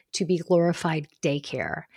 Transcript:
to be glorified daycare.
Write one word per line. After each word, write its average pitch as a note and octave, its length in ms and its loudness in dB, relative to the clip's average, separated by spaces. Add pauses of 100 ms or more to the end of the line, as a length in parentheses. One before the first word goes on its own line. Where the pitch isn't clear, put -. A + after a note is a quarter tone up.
(140)
to - 100 -2
be F3 140 2
glorified E3+ 680 2 (160)
daycare. C#3+ 600 -4 (140)